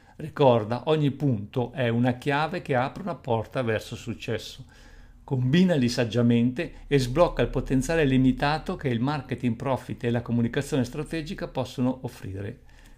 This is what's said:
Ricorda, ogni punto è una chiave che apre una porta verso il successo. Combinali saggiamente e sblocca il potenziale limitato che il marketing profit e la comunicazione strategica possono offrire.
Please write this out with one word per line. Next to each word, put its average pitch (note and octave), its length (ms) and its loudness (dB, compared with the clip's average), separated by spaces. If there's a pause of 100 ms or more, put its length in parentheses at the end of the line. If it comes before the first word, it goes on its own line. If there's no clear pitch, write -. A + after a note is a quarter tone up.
(160)
Ricorda, B2 720 2
ogni D#3 240 2
punto B2 640 -2
è B2 160 0
una A#2+ 240 2
chiave D3+ 500 -2
che C#3+ 100 -2
apre C3 300 0
una F3+ 100 -6
porta A#2 480 -2
verso A2 320 -2
il G#2 60 -10
successo. - 640 -8 (580)
Combinali C#3 640 4
saggiamente A#2+ 840 2 (140)
e C#3+ 100 4
sblocca C3+ 460 2
il A#2 60 0
potenziale C#3 540 0
limitato C3+ 720 2
che - 120 -6
il A#2 120 0
marketing B2+ 560 -2
profit B2 500 -4
e A#2 40 0
la A#2+ 140 0
comunicazione A#2+ 600 0
strategica D#3 640 -6
possono B2+ 540 -4
offrire. G2+ 600 -10 (360)